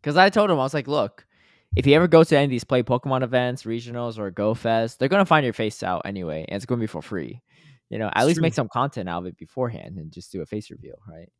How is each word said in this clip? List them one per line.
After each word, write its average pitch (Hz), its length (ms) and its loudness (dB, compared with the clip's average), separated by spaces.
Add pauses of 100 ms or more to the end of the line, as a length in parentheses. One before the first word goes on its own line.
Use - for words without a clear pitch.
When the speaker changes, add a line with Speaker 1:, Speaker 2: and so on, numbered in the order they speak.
Speaker 1:
'Cause 147 160 0
I 190 100 8
told 202 220 2
him, 156 80 2
I 127 60 0
was 135 100 -4
like, 135 120 -2
"Look, 135 400 -2 (500)
if - 100 2
he 139 80 8
ever 170 120 6
goes 160 220 8
to 156 80 4
any 143 80 4
of 143 60 0
these 120 140 -2
Play 127 180 0
Pokemon 127 400 -2
events, 123 400 -2
regionals, 117 560 -8
or 101 120 -6
Go 104 220 -2
Fest, 113 460 -2
they're 135 100 0
gonna 196 160 4
find 156 200 4
your 117 100 -2
face - 280 -6
out 92 220 -4
anyway, 85 420 -6
and 98 100 -8
it's 110 100 -8
gonna 120 140 -2
be 110 60 -2
for 78 140 -8
free. 82 400 -10 (480)
You 110 100 -8
know, 107 100 -4
at - 100 -2
Speaker 2:
It's 123 80 4
Speaker 1:
least 160 160 2
make 165 100 2
Speaker 2:
true. - 40 -6
Speaker 1:
some 120 120 -4
content 120 400 -4
out 87 140 -6
of 92 60 -10
it 87 100 -14
beforehand 117 600 -10
and 78 140 -14
just - 180 -20
do 90 120 -10
a - 40 -10
face 104 240 -10
reveal, - 260 -20 (120)
right?" 82 300 -20